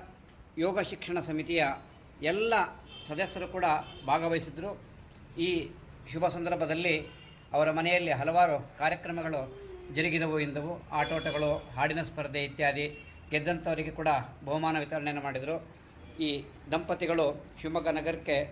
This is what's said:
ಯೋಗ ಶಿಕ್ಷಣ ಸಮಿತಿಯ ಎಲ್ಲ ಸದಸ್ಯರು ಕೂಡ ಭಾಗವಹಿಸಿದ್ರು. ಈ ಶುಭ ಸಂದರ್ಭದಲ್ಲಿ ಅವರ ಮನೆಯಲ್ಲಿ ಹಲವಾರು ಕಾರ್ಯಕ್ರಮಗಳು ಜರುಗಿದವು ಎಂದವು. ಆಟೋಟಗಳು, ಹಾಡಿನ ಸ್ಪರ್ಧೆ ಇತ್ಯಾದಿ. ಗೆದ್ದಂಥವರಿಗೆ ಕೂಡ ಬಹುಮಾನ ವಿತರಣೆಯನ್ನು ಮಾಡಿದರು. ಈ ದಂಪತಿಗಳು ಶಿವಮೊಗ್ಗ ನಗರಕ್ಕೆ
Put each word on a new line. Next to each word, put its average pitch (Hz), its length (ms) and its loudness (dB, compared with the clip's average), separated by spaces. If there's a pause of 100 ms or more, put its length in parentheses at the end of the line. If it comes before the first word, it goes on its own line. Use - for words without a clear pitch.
(640)
ಯೋಗ 190 160 2 (120)
ಶಿಕ್ಷಣ 175 260 -4 (120)
ಸಮಿತಿಯ 156 340 0 (680)
ಎಲ್ಲ 220 220 2 (540)
ಸದಸ್ಯರು 180 480 -2
ಕೂಡ 180 100 2 (440)
ಭಾಗವಹಿಸಿದ್ರು. 165 600 0 (760)
ಈ - 20 2 (640)
ಶುಭ 165 140 2 (100)
ಸಂದರ್ಭದಲ್ಲಿ 170 580 2 (640)
ಅವರ 151 120 6 (120)
ಮನೆಯಲ್ಲಿ 170 400 4
ಹಲವಾರು 165 360 6 (260)
ಕಾರ್ಯಕ್ರಮಗಳು 160 600 0 (540)
ಜರುಗಿದವು 160 500 2
ಎಂದವು. 147 260 -2 (280)
ಆಟೋಟಗಳು, 147 520 0 (240)
ಹಾಡಿನ 151 360 2
ಸ್ಪರ್ಧೆ 143 380 -2
ಇತ್ಯಾದಿ. 143 360 2 (460)
ಗೆದ್ದಂಥವರಿಗೆ 160 680 0
ಕೂಡ 156 100 2 (380)
ಬಹುಮಾನ 160 360 2
ವಿತರಣೆಯನ್ನು 147 440 -4
ಮಾಡಿದರು. 139 300 -2 (680)
ಈ - 20 4 (420)
ದಂಪತಿಗಳು 165 560 2 (340)
ಶಿವಮೊಗ್ಗ 160 280 0 (100)
ನಗರಕ್ಕೆ 156 380 0 (140)